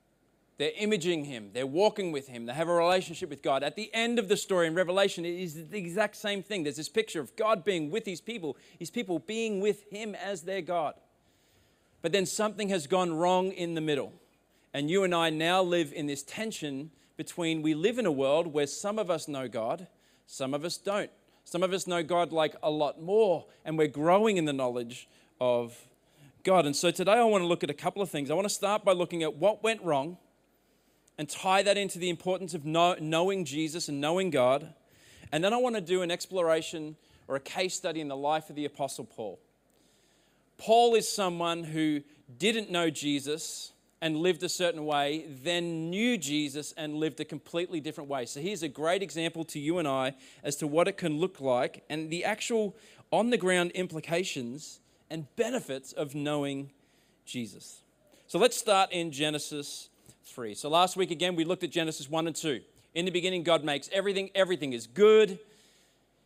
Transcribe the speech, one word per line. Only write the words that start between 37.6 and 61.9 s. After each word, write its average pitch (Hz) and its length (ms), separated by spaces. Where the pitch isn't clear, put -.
study 160 280
in 147 60
the 135 80
life 151 340
of 151 40
the 147 120
Apostle 139 400
Paul. 101 340
Paul 233 360
is 214 160
someone 170 540
who 156 380
didn't 208 340
know 170 200
Jesus 143 800
and 160 180
lived 175 260
a 175 40
certain 165 380
way, 147 400
then 170 480
knew 226 260
Jesus 147 600
and 156 180
lived 156 240
a 151 60
completely 170 560
different 147 280
way. 131 180
So 139 120
he's 170 240
a 160 60
great 160 340
example 165 440
to - 120
you 156 200
and 156 100
I 131 260
as 147 140
to 156 100
what 156 180
it 196 100
can 156 220
look 185 220
like 135 500
and 156 180
the 170 140
actual 214 540
on-the-ground 185 640
implications 156 1080
and 160 240
benefits 220 580
of 143 220
knowing 143 560
Jesus. - 560
So 170 100
let's 233 180
start 190 360
in 170 180
Genesis 147 800
three. 110 320
So 147 140
last 175 280
week, 185 140
again, 175 240
we 165 100
looked 180 200
at 165 80
Genesis 156 360